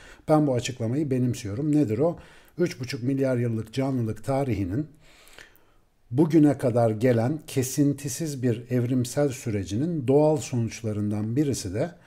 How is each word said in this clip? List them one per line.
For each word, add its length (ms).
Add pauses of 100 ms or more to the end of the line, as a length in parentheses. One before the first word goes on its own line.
(280)
ben 180
bu 80
açıklamayı 560
benimsiyorum. 680
Nedir 220
o? 200 (400)
Üç 220
buçuk 220
milyar 340
yıllık 360
canlılık 520
tarihinin 600 (1200)
bugüne 480
kadar 320
gelen 560
kesintisiz 960
bir 280
evrimsel 580
sürecinin 800
doğal 280
sonuçlarından 1000
birisi 380
de 160 (160)